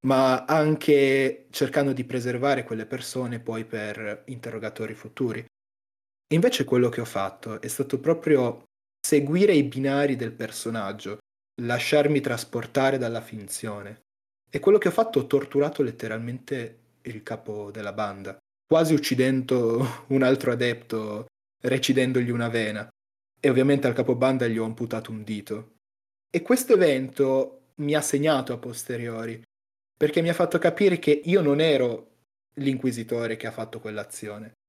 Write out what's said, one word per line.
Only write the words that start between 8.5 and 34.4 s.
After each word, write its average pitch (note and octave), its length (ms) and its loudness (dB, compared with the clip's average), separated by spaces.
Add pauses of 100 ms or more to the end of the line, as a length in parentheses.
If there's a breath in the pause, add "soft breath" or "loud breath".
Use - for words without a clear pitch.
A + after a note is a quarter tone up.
seguire D#3+ 540 4
i C#3+ 100 6
binari C3+ 520 0
del A2+ 160 -6
personaggio, G#2+ 840 -8 (440)
lasciarmi C#3+ 580 2
trasportare C3 760 -2
dalla A#2 240 -4
finzione. G#2 800 -12 (480)
E D3 100 -4
quello G3+ 180 6
che F#3+ 100 2
ho F3 40 0
fatto, A3+ 280 2
ho B2 60 -6
torturato C#3+ 560 0
letteralmente A#2 960 -6 (240)
il A2 200 -12
capo G#2 480 -10
della G#2 220 -8
banda, G2 440 -8 (300)
quasi D#3+ 280 4
uccidendo B2+ 920 2 (120)
<laughs> - 120 -20
un C3+ 140 4
altro C3 300 4
adepto, A#2 720 -4 (360)
recidendogli B2+ 680 2
una A#2 180 -2
vena. G#2+ 400 -4 (520)
E C#3+ 80 2
ovviamente C3+ 380 4
al A#2+ 80 0
capobanda B2+ 520 2
gli A2+ 120 -2
ho A2+ 60 -2
amputato A2+ 460 -6
un A2 120 -10
dito. G#2 520 -10 (560)
E F3 120 -2
questo B3+ 320 4
evento C3+ 1000 2
mi D3 180 -2
ha D3+ 60 2
segnato C#3+ 520 0
a A#2 60 -6
posteriori, A#2 840 -8 (560)
perché D3+ 240 2
mi E3 80 0
ha E3 60 0
fatto E3+ 240 2
capire F3 400 4
che D3 120 0
io E3+ 300 4
non C#3+ 200 2
ero B2+ 560 0 (380)
l'inquisitore A#2+ 840 -2
che A#2+ 100 -10
ha G#2+ 60 -8
fatto A2+ 280 -10
quell'azione G#2+ 720 -12 (160)